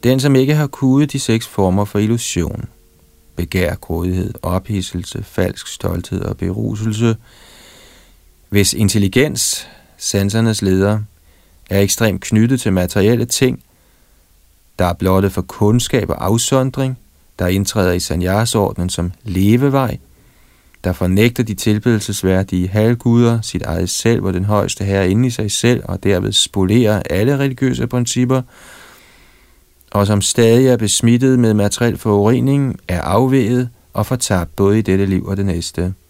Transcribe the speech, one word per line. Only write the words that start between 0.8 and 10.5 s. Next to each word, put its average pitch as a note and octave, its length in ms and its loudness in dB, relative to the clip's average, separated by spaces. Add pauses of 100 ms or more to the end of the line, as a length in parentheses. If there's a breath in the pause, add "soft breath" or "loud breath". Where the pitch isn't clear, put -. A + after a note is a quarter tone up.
de C#3 60 -4
seks A#2 280 -2
former G2 380 0
for G#2 140 -4
illusion, G#2+ 680 -2 (680)
begær, F2 380 -2
grådighed, F2+ 680 -4
ophidselse, F#2 800 -6
falsk - 440 -4
stolthed F2+ 540 -6
og - 160 -6
beruselse, A2 800 -2 (1300 loud breath)
hvis G2+ 240 2
intelligens, G#2+ 960 0 (300 loud breath)
sansernes G#2 640 0